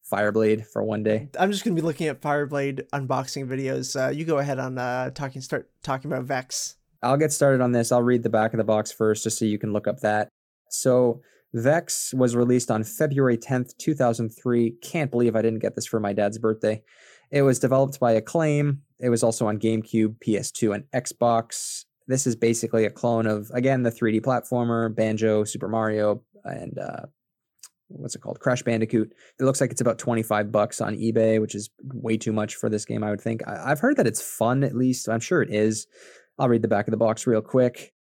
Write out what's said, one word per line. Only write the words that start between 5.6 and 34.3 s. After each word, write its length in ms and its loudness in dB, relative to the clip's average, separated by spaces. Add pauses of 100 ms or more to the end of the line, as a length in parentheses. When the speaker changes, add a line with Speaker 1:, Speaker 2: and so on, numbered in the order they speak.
Speaker 2:
talking 280 -6
about 140 -4
Vex. 520 -6 (260)
Speaker 1:
I'll 140 4
get 140 2
started 300 4
on 120 2
this. 180 2
I'll 100 6
read 220 4
the 60 0
back 240 2
of 40 0
the 60 2
box 280 2
first, 320 0
just 140 -2
so 80 0
you 140 0
can 120 -4
look 160 -2
up 120 -4
that. 300 0 (400)
So 520 2 (320)
Vex 600 0
was 220 2
released 360 2
on 120 0
February 540 2
tenth, 400 -4
two 160 -2
thousand 360 0
three. 420 0 (100)
Can't 300 -4
believe 240 2
I 80 2
didn't 160 0
get 160 -2
this 100 -6
for 140 -2
my 120 -2
dad's 280 0
birthday. 420 0 (500)
It 120 2
was 160 4
developed 400 2
by 140 4
Acclaim. 680 0 (180)
It 100 0
was 120 2
also 260 0
on 120 -2
GameCube, 600 0
P 180 0
S 140 -4
two, 220 0
and 180 -6
Xbox. 960 -2 (220)
This 180 -2
is 100 0
basically 500 0
a 40 -2
clone 380 -2
of, 260 -4
again, 300 0
the 80 2
three 200 0
D 80 2
platformer, 720 0
Banjo, 500 2
Super 240 -6
Mario, 560 -2 (200)
and, 340 -10
uh, 280 -10 (840)
what's 280 -12
it 60 -16
called? 180 -10
Crash 240 0
Bandicoot. 500 0 (260)
It 40 0
looks 180 2
like 100 0
it's 100 -4
about 180 0
twenty-five 520 -2
bucks 300 0
on 140 -4
eBay, 440 2
which 160 -2
is 140 -8 (120)
way 360 -4
too 160 -4
much 220 -4
for 140 -2
this 140 -2
game, 200 -4
I 60 -2
would 120 -4
think. 260 -4
I, 240 -4
I've 80 0
heard 180 4
that 100 4
it's 140 -2
fun, 420 0